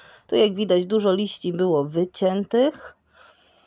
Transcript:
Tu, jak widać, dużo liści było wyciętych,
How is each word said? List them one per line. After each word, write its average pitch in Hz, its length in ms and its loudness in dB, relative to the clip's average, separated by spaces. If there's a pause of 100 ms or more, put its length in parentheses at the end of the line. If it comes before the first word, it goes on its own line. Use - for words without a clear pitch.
(280)
Tu, - 80 -2
jak 214 200 2
widać, 180 300 0
dużo 202 280 2
liści 190 400 -4
było 170 300 0
wyciętych, 190 1160 -2 (680)